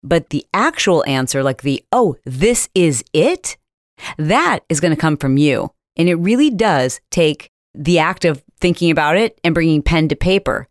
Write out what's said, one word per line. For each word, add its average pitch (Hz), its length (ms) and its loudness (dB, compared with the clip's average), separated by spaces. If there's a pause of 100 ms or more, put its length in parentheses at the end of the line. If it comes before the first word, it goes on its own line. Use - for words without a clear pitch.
But 160 260 -2
the - 240 -6
actual 202 540 0
answer, 135 340 -2
like 135 200 -4
the, 139 280 -2
"Oh, 226 340 2
this 160 500 -2
is 165 280 2 (100)
it," 247 440 0 (600)
that 220 520 -2
is 147 120 -2
gonna 160 160 2
come 156 200 0
from 135 220 0
you. 143 340 0 (240)
And 170 120 2
it 175 80 2
really 233 340 2
does 175 500 0 (100)
take 156 400 0 (240)
the 165 240 0
act 165 260 -2
of 151 200 0 (160)
thinking 175 320 0
about 151 240 2
it 220 260 -2
and 170 120 0
bringing 160 280 2
pen 160 260 2
to 143 60 -2
paper. 180 560 -2